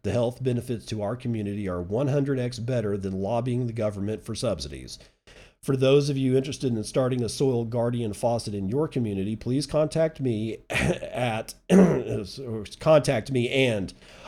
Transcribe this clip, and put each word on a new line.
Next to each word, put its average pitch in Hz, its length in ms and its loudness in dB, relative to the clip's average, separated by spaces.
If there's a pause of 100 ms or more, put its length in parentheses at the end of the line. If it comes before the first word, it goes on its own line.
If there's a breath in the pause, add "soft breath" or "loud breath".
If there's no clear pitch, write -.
The 104 80 -2
health 123 320 -2
benefits 120 440 -2
to 107 160 -4
our 104 120 -2
community 104 540 -4
are 90 120 -2
one 110 280 -2
hundred 139 280 0
X 123 220 -4
better 113 380 -2
than 95 240 -4
lobbying 120 440 0
the 113 80 -4
government 107 500 -4
for 113 120 -8
subsidies. 73 640 -6 (640 loud breath)
For 135 160 0
those 139 320 6
of 139 80 0
you 131 180 2
interested 131 400 0
in 107 80 -2
starting 127 400 0
a 107 60 -2
Soil 120 360 0
Guardian 117 480 -2
faucet 113 420 -2
in 98 120 -2
your 139 200 0
community, 107 480 -2
please 131 320 -2
contact 160 520 0
me 113 440 -2
<laughs> - 80 -14
at, 120 800 -2 (160)
<clears throat> 117 1080 2
contact 135 520 4
me 120 160 2
and 117 460 0 (340 loud breath)